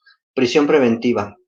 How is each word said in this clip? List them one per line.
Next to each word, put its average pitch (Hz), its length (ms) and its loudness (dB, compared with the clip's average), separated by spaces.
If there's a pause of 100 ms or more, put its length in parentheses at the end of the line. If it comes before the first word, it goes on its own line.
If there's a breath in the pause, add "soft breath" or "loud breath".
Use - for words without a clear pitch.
(340 soft breath)
prisión 131 320 0
preventiva, 117 680 0 (120)